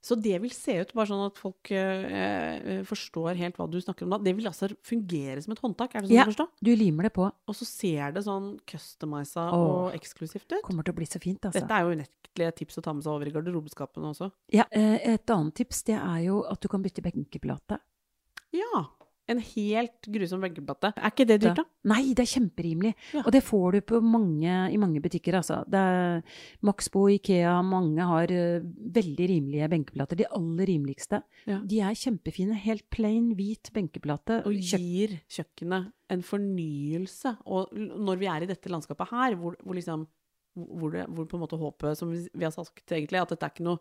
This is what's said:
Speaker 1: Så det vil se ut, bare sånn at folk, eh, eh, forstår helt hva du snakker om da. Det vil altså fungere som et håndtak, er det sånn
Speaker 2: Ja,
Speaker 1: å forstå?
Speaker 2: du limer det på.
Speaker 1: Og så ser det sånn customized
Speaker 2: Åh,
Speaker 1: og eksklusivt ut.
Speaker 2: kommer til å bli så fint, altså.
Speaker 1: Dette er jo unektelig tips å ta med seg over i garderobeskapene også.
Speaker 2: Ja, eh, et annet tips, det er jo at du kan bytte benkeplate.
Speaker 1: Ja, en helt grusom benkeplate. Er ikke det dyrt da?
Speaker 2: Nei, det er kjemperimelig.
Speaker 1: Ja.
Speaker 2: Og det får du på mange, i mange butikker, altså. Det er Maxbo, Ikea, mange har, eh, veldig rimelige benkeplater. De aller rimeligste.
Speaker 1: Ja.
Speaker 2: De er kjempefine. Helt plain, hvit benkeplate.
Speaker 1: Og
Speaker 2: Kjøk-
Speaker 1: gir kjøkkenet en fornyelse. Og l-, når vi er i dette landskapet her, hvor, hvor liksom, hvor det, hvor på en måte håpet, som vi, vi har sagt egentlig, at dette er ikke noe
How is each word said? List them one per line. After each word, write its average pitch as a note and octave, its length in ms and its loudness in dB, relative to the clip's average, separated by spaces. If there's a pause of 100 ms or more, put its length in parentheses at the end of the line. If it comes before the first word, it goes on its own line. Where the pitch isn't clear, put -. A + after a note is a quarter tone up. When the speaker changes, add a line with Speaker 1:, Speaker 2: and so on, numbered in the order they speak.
Speaker 1:
Så A#3+ 160 0
det G3+ 220 0
vil A#3+ 100 -4
se - 300 -2
ut, G3 140 -6
bare A3 140 0
sånn G3+ 180 -2
at G3 100 -6
folk, - 360 -12
eh, G3 40 0 (1000)
eh, F#3+ 60 -6
forstår F3 520 -6
helt F3 220 -4
hva E3 120 -4
du E3+ 80 -4
snakker F3+ 260 -6
om F3+ 60 -4
da. G3 60 0
Det F#3+ 180 0
vil A3 120 -4
altså G3 360 -4
fungere D#3 600 -4
som G#3+ 100 -8
et A3 80 -8
håndtak, A#3 340 -4
er A3 60 -4
det G3 80 -4
sånn A3+ 80 8
Speaker 2:
Ja, B3+ 80 10
Speaker 1:
å G#3+ 80 4
forstå? D4+ 160 -2 (140)
Speaker 2:
du A#3 120 6
limer F3+ 280 4
det G#3+ 100 0
på. F#3+ 180 0 (160)
Speaker 1:
Og G#3 80 -8
så A#3 120 -10
ser D3 460 -2
det G3+ 120 -4
sånn G3+ 420 -6
customized D3 720 -8
Speaker 2:
Åh, E3+ 160 -2
Speaker 1:
og F3 400 2
eksklusivt - 640 -12
ut. G#4+ 60 -2
Speaker 2:
kommer E3 220 -4
til F3 100 -2
å - 20 -6
bli E3 80 -4
så - 160 -8
fint, F#3 220 -4
altså. F#3 180 -2
Speaker 1:
Dette A3 100 -4
er G#3 120 2
jo E3+ 200 2
unektelig E3 540 -4
tips - 220 -10
å E3 40 -10
ta D#3 120 -4
med C#3+ 100 -6
seg D3+ 80 -2
over D3 140 -4
i D3 40 -4
garderobeskapene D#3 760 -6
også. F3+ 240 -6 (180)
Speaker 2:
Ja, A3 220 8
eh, G#3+ 320 4
et A3+ 220 2
annet D#3+ 280 2
tips, - 300 -4
det A3 160 2
er E3+ 240 -2
jo F#3+ 260 0
at G3 120 -6
du G3 60 -2
kan F#3+ 140 -2
bytte F#3+ 200 -6
benkeplate. D3 760 -6 (760)
Speaker 1:
Ja, F#4+ 340 -2 (420)
en A#3 100 0
helt A3 720 -2
grusom F#3+ 300 -2
benkeplate. F3 560 -4
Er - 160 0
ikke C4+ 120 4
det A3 160 6
dyrt G#3 140 6
da? D#4+ 100 0 (200)
Speaker 2:
Nei, A#3+ 300 4
det - 120 2
er C4 140 0
kjemperimelig. F3 540 0 (180)
Speaker 1:
Ja. D4+ 120 -2
Speaker 2:
Og - 60 4
det C4 140 8
får F3+ 300 4
du G3+ 60 6
på A3+ 220 2
mange, F#3 680 4
i G3+ 40 0
mange F3 240 4
butikker, E3+ 340 0
altså. - 360 0
Det F#3+ 80 0
er F3+ 440 4 (420)
Maxbo, G3 420 4
Ikea, F3+ 560 6
mange F#3 380 2
har, E3+ 240 4
eh, F3 340 2
veldig E3+ 680 0
rimelige D3+ 420 2
benkeplater. D#3 460 -2
De G3 160 2
aller E3+ 340 0
rimeligste. D3+ 560 -2 (240)
Speaker 1:
Ja. G3+ 180 -2
Speaker 2:
De G#3 160 -2
er G3 140 0
kjempefine. G3+ 640 -2
Helt G#3 340 -4
plain, A3+ 460 2
hvit G3+ 360 -6
benkeplate. E3+ 720 -2
Speaker 1:
Og G3+ 80 0
Speaker 2:
Kjøk- F#3 280 0
Speaker 1:
gir F3+ 480 -2
kjøkkenet F3+ 640 -6 (180)
en F3+ 120 -2
fornyelse. F3+ 1120 -4 (100)
Og F#3+ 260 -2
l-, G#3+ 260 -8
når F#3+ 200 0
vi G3 80 -2
er D#3+ 160 -2
i F3+ 40 -4
dette F#3+ 220 -8
landskapet E3+ 420 -6
her, A#3+ 260 0
hvor, E3+ 180 -6 (100)
hvor F#3 120 -8
liksom, E3 320 -6 (480)
hvor E3+ 340 -6
det, F3+ 180 -4
hvor D#3+ 200 -8
på - 60 -10
en E3+ 120 -4
måte D#3+ 100 -6
håpet, D3+ 400 -4
som E3+ 140 -6
vi, E3+ 240 -6
vi E3+ 100 -6
har D#3+ 60 -2
sagt - 380 -14
egentlig, E3+ 340 -2
at E3 60 -2
dette E3 160 -4
er D3+ 60 -6
ikke - 140 -12
noe E3+ 160 0